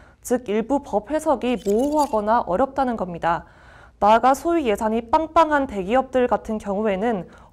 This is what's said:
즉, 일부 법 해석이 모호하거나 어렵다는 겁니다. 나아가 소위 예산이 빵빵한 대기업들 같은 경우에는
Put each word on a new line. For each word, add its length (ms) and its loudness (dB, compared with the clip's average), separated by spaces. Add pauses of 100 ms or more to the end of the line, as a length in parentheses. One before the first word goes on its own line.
(200)
즉, 280 -2
일부 340 -2
법 300 -4
해석이 520 -2
모호하거나 760 0
어렵다는 560 -2
겁니다. 480 -4 (560)
나아가 340 6
소위 320 0
예산이 440 -2
빵빵한 580 2
대기업들 580 0
같은 320 -2
경우에는 680 -2 (240)